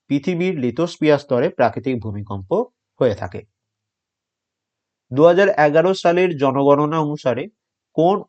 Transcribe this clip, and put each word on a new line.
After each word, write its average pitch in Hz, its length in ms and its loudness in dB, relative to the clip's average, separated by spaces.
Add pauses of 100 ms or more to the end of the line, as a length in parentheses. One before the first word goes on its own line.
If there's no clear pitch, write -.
পৃথিবীর 175 520 -2
লিথোস্ফিয়ার 143 600 0
স্তরে 131 300 -2
প্রাকৃতিক 127 520 -2
ভূমিকম্প 101 640 -6 (340)
হয়ে 117 160 0
থাকে। - 260 -12 (1700)
দু 143 120 6
হাজার 190 240 4
এগারো 156 440 2
সালের 175 440 0
জনগণনা 143 640 2
অনুসারে 143 440 -4 (500)
কোন 175 360 0